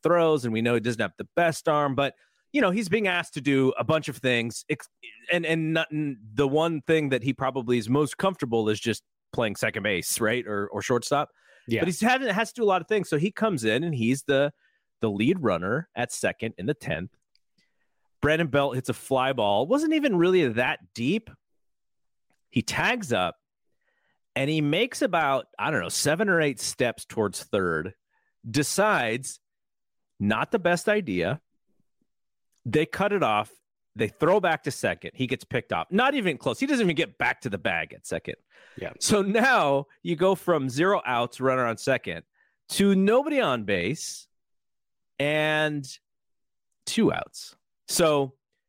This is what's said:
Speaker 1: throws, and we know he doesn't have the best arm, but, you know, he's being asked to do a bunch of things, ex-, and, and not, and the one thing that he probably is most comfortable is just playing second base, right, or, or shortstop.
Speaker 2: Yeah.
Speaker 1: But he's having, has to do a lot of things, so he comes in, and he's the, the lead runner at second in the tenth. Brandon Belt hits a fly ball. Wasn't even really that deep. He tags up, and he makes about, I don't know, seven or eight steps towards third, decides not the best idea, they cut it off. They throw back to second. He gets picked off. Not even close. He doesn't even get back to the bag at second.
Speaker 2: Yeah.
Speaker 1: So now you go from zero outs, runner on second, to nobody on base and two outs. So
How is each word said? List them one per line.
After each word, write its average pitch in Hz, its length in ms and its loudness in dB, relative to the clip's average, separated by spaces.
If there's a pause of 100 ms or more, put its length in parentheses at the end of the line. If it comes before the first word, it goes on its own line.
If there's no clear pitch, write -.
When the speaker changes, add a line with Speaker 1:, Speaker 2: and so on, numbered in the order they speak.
Speaker 1:
throws, 160 420 2
and 113 80 -2
we 113 100 0
know 120 120 2
he 117 60 2
doesn't 113 200 -4
have 101 180 -4
the - 180 -10
best 170 320 0
arm, 147 260 2
but, 139 200 -2 (380)
you 285 80 0
know, 196 100 4
he's 196 180 -2
being 208 180 0
asked 175 280 -2
to 151 60 -8
do 135 380 2
a 120 60 -4
bunch 156 240 0
of 135 80 -10
things, 117 520 -2
ex-, - 200 -6 (440)
and, 170 140 0
and 160 280 0
not, 160 180 -2
and 151 240 -4 (180)
the 139 140 2
one 156 340 0
thing 156 280 2
that 123 120 0
he 135 100 0
probably 127 460 -2
is 107 100 -4
most 143 300 2
comfortable 117 500 0
is 107 120 0
just 113 220 -4 (300)
playing 110 220 -2
second 110 280 -4
base, 95 380 -2
right, 117 260 0
or, 104 220 -4
or 101 120 -6
shortstop. 131 480 0 (380)
Speaker 2:
Yeah. 113 160 0
Speaker 1:
But 170 60 0
he's 180 120 -4
having, 254 280 2
has 214 240 -2
to 247 100 -10
do - 20 2
a 202 60 4
lot 185 100 4
of 160 80 -8
things, 208 220 0
so 151 80 0
he 190 120 0
comes 190 340 -2
in, 113 200 0
and 165 100 -4
he's 123 280 0
the, 139 300 2 (500)
the 110 80 0
lead 120 300 0
runner 104 540 -2
at 120 180 -4
second 104 440 -4
in 87 80 -8
the 135 100 -2
tenth. 85 360 -6 (1120)
Brandon 156 260 2
Belt 139 280 0
hits 127 120 -4
a 123 60 -4
fly 131 380 0
ball. 107 340 2
Wasn't 302 260 0
even 285 240 2
really 175 320 4
that 123 300 -2 (160)
deep. 151 360 -2 (1200)
He 117 120 0
tags 190 500 -2
up, 90 240 0 (1000)
and 135 140 -2
he 156 140 0
makes 180 400 0
about, 156 440 0 (120)
I 120 120 -2
don't 127 120 0
know, 85 80 -4
seven 165 400 0
or 170 100 4
eight 143 200 0
steps - 440 -2
towards 101 380 -4
third, 90 500 -2 (580)
decides 139 880 0 (800)
not 107 320 0
the 226 80 0
best 175 300 0
idea, 123 520 0 (1300)
they 151 160 2
cut 196 260 -2
it 190 100 0
off. 107 280 2 (460)
They 110 120 0
throw 175 320 2
back 165 240 0
to 143 60 -4
second. 92 440 -4
He 131 120 -2
gets 127 180 -6
picked - 280 -4
off. 82 180 -2
Not 254 240 2
even 185 240 -2
close. 123 220 -4
He 269 60 0
doesn't 262 200 0
even 170 100 0
get 143 220 -4
back 123 220 -2
to 117 100 -6
the 98 80 -4
bag 80 340 -4
at - 140 -20
second. - 300 -8 (400)
Speaker 2:
Yeah. - 240 -10
Speaker 1:
So 208 220 2
now 196 640 2 (160)
you 170 120 -4
go 185 220 4
from 147 320 0
zero 170 360 2
outs, 123 360 -2
runner 127 260 2
on 113 120 -2
second, 104 440 -2 (480)
to 196 240 4
nobody 254 460 4
on 127 240 0
base 98 640 -4 (920)
and 151 720 0 (960)
two - 260 2
outs. - 440 -10 (320)
So 147 460 2 (340)